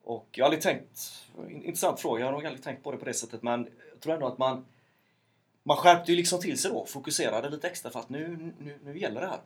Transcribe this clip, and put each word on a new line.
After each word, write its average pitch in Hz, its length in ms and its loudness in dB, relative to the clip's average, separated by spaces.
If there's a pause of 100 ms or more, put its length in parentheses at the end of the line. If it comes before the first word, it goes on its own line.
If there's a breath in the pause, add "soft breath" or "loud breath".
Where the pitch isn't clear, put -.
Och 117 300 -8
jag - 120 4
har - 20 8
aldrig 156 160 4
tänkt, - 600 -4 (140)
in-, - 240 -12
intressant - 380 0
fråga, 117 200 0
jag 127 60 0
har 135 60 0
nog 147 140 -4
aldrig 131 180 -8
tänkt 131 180 -8
på 143 100 -6
det 123 60 -8
på - 60 -12
det 127 100 -4
sättet, 113 280 -6
men 120 260 0 (240)
jag - 80 -20
tror 160 140 -2
ändå 143 120 -2
att - 120 -4
man, 131 280 0 (960 soft breath)
man 147 140 4
skärpte 170 360 8
ju 175 40 8
liksom 175 240 2
till 156 180 -2
sig - 120 0
då, 110 140 -2
fokuserade 135 680 -2
lite 151 180 -4
extra 180 220 -8
för 120 100 -8
att 117 80 -12
nu, 165 500 -6
nu, 143 260 -14
nu 143 140 -12
gäller 135 220 -2
det 175 60 -2
här. - 200 -6